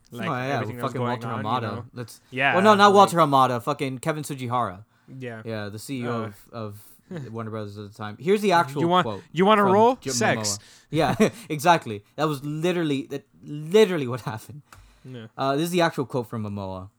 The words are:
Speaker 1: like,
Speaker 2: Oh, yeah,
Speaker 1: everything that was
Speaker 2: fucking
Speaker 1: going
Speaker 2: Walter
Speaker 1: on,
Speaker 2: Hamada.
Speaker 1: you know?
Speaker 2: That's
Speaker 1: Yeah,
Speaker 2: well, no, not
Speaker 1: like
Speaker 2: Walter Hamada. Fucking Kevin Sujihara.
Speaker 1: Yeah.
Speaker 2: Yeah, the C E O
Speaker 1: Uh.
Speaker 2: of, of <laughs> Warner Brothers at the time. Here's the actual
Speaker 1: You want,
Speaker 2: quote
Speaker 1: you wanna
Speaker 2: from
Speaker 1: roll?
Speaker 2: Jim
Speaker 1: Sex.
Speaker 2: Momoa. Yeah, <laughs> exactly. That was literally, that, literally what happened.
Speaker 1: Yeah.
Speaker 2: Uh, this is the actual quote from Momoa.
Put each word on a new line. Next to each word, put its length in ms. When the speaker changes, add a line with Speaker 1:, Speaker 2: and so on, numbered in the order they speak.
Speaker 1:
like, 160
Speaker 2:
Oh, 60
yeah, 220
Speaker 1:
everything 200
that 80
was 80
Speaker 2:
fucking 140
Speaker 1:
going 60
Speaker 2:
Walter 80
Speaker 1:
on, 160
Speaker 2:
Hamada. 160
Speaker 1:
you 160
know? 160
Speaker 2:
That's 260
Speaker 1:
Yeah, 260
Speaker 2:
well, 80
no, 120
not 140
Speaker 1:
like 60
Speaker 2:
Walter 240
Hamada. 440
Fucking 360
Kevin 240
Sujihara. 600
Speaker 1:
Yeah. 280
Speaker 2:
Yeah, 240
the 100
C 220
E 80
O 20
Speaker 1:
Uh. 140
Speaker 2:
of, 100
of 300
<laughs> 240
Warner 200
Brothers 260
at 140
the 40
time. 240
Here's 220
the 120
actual 280
Speaker 1:
You 60
want, 180
Speaker 2:
quote 160
Speaker 1:
you 140
wanna 160
Speaker 2:
from 120
Speaker 1:
roll? 240
Speaker 2:
Jim 160
Speaker 1:
Sex. 360
Speaker 2:
Momoa. 100
Yeah, 400
<laughs> 100
exactly. 540
That 120
was 160
literally, 680
that, 160
literally 640
what 140
happened. 420
Speaker 1:
Yeah. 200
Speaker 2:
Uh, 180
this 100
is 40
the 120
actual 260
quote 200
from 160
Momoa. 560